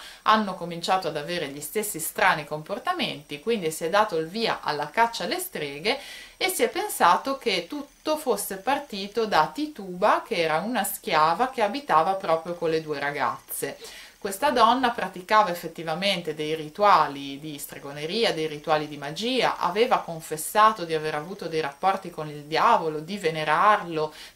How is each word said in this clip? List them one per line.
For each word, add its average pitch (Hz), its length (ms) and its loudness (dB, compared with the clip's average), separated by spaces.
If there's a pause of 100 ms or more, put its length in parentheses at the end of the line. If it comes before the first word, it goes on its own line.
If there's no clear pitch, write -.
(220)
hanno 208 320 2
cominciato 175 540 -2
ad 147 80 -4
avere 156 320 -4
gli 139 120 -10
stessi 208 380 -4
strani 165 460 2
comportamenti, 156 960 -6
quindi 190 320 0
si 165 120 -8
è 160 60 0
dato 202 280 2
il 160 100 -2
via 202 340 -2
alla 147 260 -2
caccia 226 360 0
alle 320 160 -4
streghe 165 580 -4 (380)
e 370 120 -2
si 370 140 0
è 233 60 4
pensato 269 680 2
che 185 300 -2
tutto 294 480 -6
fosse 202 420 -2
partito 220 680 -2
da 160 260 4
Tituba, 220 720 0
che 214 120 -4
era 160 220 2
una 208 260 -2
schiava 180 640 2
che 240 100 -4
abitava 190 520 2
proprio 170 420 -2
con 170 160 -2
le 160 120 0
due 151 180 -6
ragazze. 143 760 -4 (440)
Questa 214 300 0
donna 247 400 4
praticava 190 580 2
effettivamente 170 840 -4
dei 156 200 -2
rituali 151 880 2
di 151 160 -10
stregoneria, 151 800 -2
dei 156 140 -2
rituali 151 380 0
di 147 120 -10
magia, 165 580 0
aveva 196 440 2
confessato 175 840 2
di 165 80 -4
aver 156 220 -2
avuto 170 340 -6
dei 160 140 0
rapporti 175 480 -2
con 156 180 -8
il 147 140 -10
diavolo, 160 560 2
di 160 180 -6
venerarlo, 160 960 2 (240)